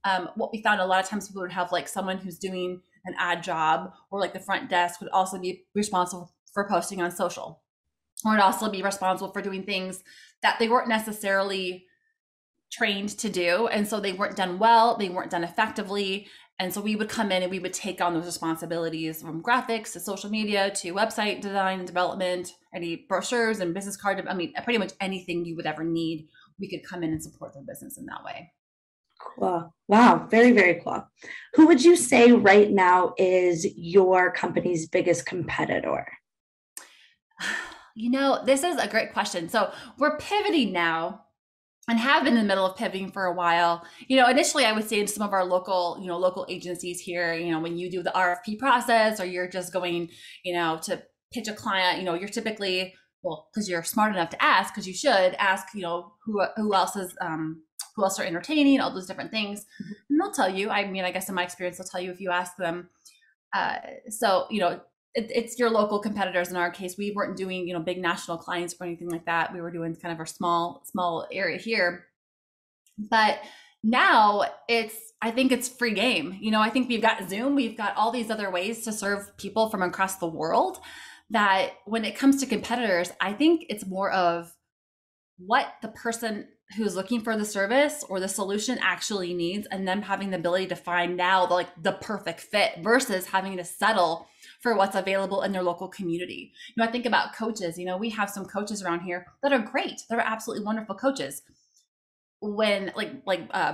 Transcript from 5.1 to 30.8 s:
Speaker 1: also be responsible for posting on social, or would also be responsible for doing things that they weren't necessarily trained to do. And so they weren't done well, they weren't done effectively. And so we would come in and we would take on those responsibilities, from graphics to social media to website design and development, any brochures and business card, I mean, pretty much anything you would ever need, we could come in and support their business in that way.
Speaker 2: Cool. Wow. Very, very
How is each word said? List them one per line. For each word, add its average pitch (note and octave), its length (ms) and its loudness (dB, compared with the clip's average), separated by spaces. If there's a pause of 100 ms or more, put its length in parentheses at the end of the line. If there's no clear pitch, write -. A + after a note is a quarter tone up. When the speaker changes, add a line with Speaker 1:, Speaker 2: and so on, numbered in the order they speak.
Speaker 1:
also F#3+ 260 0
be F#3 380 -8
responsible F#3 580 -2 (220)
for G3+ 120 -2
posting F#3 360 0
on F3 80 -2
social, - 500 -6 (640)
or G#3+ 60 4
would G#3+ 80 4
also G3+ 280 4
be G3 140 -4
responsible F#3+ 500 -2
for G3 120 -6
doing F#3+ 180 -6
things F#3 420 -6 (380)
that - 160 2
they A3+ 100 2
weren't A#3+ 200 2
necessarily G3 1000 -2 (880)
trained G3+ 380 -2
to - 200 -6
do. F3+ 380 2
And G#3 200 0
so G#3+ 120 -2
they G3 140 -2
weren't G3 220 -2
done F#3 220 -2
well, A3+ 400 6
they G3+ 120 -2
weren't F3+ 200 -6
done - 140 -2
effectively. G3+ 840 -4 (300)
And F#3 160 -4
so G#3 80 -6
we G#3+ 140 -2
would G#3+ 120 -4
come G#3 240 -2
in F#3 120 2
and F3+ 80 -4
we F#3+ 80 -6
would F3+ 140 -6
take F#3 280 -6
on F3 140 0
those E3 100 -2
responsibilities, E3 960 -6
from E3 220 -10
graphics A#3 500 -2
to E3+ 60 -12
social G3+ 320 -8
media G#3 460 0
to F3 180 -6
website G#3 460 -2
design G3 360 -2
and F3+ 100 -8
development, F3+ 680 -2 (200)
any E3+ 340 -8
brochures A3 520 0
and F3 160 -2
business G3 220 -8
card, F#3+ 300 -2
I F3 60 -4
mean, F3 180 -4 (120)
pretty A#3 160 2
much F#3 200 -4
anything F3+ 460 -4
you E3 120 -8
would E3 100 -6
ever D3+ 160 -4
need, E3 440 -2 (320)
we G3 80 -10
could F#3 160 -10
come F3+ 200 -8
in D#3 80 -2
and D#3 100 -4
support - 320 -16
their C#3 80 -20
business - 380 -16
in - 80 -12
that - 180 -12
way. - 260 -14 (840)
Speaker 2:
Cool. F3 340 0 (160)
Wow. G3+ 440 8
Very, A#3 200 8
very F3+ 320 6